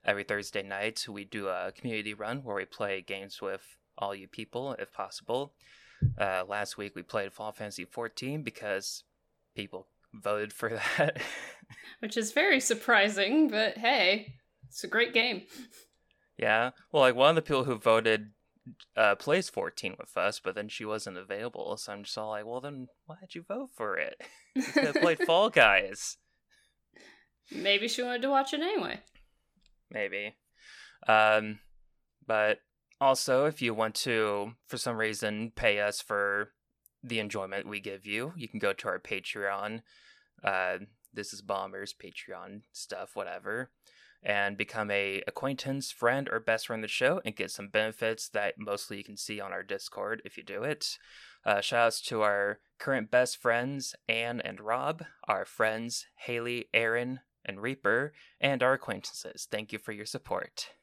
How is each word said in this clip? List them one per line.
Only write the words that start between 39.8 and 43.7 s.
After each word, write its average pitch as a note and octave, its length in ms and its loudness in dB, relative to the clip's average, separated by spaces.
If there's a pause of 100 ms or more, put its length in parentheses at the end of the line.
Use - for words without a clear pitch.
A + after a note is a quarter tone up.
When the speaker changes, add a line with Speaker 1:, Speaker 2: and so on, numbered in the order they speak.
Speaker 1:
uh, F#2 340 0 (340)
This G#2 220 -10
Is G#2 80 -14
Bombers G2 540 -6
Patreon F#2+ 680 -14 (100)
stuff, - 440 -10
whatever, G2 560 -6 (500)